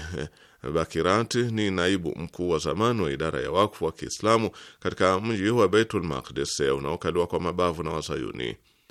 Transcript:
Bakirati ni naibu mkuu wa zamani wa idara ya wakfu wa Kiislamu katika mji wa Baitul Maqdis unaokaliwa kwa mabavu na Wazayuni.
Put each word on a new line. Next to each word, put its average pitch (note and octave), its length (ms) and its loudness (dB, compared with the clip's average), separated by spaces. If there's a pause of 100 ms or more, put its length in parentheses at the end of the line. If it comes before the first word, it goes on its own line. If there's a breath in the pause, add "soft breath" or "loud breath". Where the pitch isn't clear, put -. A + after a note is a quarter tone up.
(720 soft breath)
Bakirati F2 640 2
ni A2 340 0
naibu F#2 440 0
mkuu F2 340 -4
wa E2 100 4
zamani G2+ 420 0
wa D2+ 100 0
idara C#2+ 300 -2
ya C2+ 100 -4
wakfu F#2 340 2
wa D#2+ 60 0
Kiislamu A2 580 0 (300 loud breath)
katika F#2+ 400 2
mji G#2+ 300 0
wa A2+ 180 4
Baitul G#2 360 2
Maqdis C#2 560 -4
unaokaliwa D2 680 0
kwa E2 120 -2
mabavu F2 440 0
na D#2+ 80 -4
Wazayuni. B1+ 640 -4 (360 loud breath)